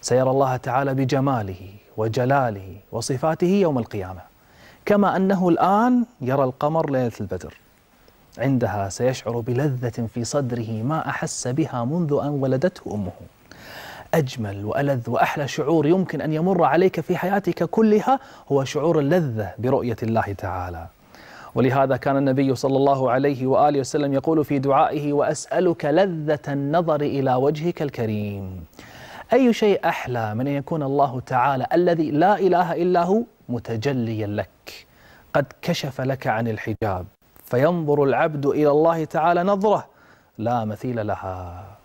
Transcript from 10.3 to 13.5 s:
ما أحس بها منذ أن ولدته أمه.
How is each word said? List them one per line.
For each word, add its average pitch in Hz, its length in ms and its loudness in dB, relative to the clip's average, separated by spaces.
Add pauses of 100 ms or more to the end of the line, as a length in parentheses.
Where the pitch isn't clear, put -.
ما 151 260 -2
أحس - 400 -6
بها 127 360 -2
منذ 147 380 0
أن 135 60 -2
ولدته 135 680 -2
أمه. 98 180 -6 (1000)